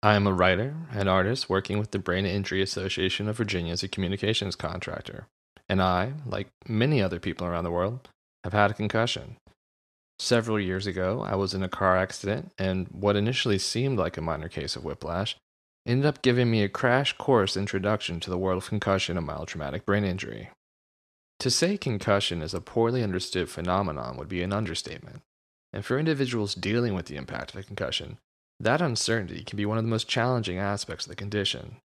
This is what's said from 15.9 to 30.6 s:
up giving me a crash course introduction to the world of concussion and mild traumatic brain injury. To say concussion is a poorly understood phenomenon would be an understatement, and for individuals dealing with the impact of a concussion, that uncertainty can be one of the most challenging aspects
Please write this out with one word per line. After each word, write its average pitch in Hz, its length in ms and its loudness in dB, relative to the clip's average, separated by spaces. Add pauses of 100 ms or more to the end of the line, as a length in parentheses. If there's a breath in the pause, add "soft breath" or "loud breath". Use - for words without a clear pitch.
up 151 160 -2
giving 123 300 6
me 110 100 4
a 101 60 2
crash 131 460 2
course 107 420 4
introduction 98 640 0
to 92 100 -8
the 90 80 -2
world 92 240 0
of - 60 -12
concussion 98 480 2
and 85 100 -2
mild 73 220 -8
traumatic 73 360 -6
brain 101 200 4
injury. 90 460 -4 (880)
To 127 100 2
say 185 260 2
concussion 101 640 2
is 80 140 -6
a 87 60 -2
poorly 117 420 0
understood 92 480 -2
phenomenon 85 680 -2
would 76 120 -10
be 90 140 -4
an 92 100 -2
understatement, - 680 -6 (520)
and 104 120 -8
for 131 140 0
individuals 131 560 0
dealing 110 400 0
with 87 120 -4
the 73 100 -10
impact 67 360 -8
of - 80 -10
a 95 40 -10
concussion, - 540 -6 (420)
that 123 200 2
uncertainty 113 640 0
can - 140 -10
be 104 100 0
one 107 100 0
of 113 80 0
the 113 60 0
most 110 180 0
challenging 113 500 0
aspects 101 460 -4